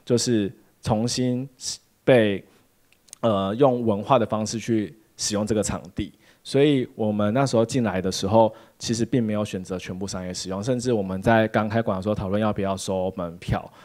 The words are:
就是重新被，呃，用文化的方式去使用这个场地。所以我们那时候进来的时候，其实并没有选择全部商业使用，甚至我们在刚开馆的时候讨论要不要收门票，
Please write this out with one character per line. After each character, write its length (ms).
就 140
是 340
重 260
新 400
被， 400
呃， 320
用 320
文 160
化 160
的 80
方 200
式 120
去 360
使 160
用 140
这 80
个 80
场 180
地。 180
所 180
以 320
我 160
们 220
那 140
时 100
候 80
进 180
来 200
的 100
时 140
候， 260
其 140
实 140
并 180
没 80
有 100
选 220
择 140
全 200
部 80
商 160
业 120
使 160
用， 120
甚 160
至 140
我 100
们 200
在 260
刚 180
开 140
馆 160
的 60
时 80
候 40
讨 140
论 120
要 120
不 80
要 160
收 400
门 220
票， 320